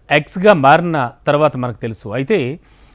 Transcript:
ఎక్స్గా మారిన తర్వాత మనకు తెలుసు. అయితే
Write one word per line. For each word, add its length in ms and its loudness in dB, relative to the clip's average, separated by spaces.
ఎక్స్గా 420 2
మారిన 580 2
తర్వాత 300 0
మనకు 240 -8
తెలుసు. 280 -10
అయితే 500 -4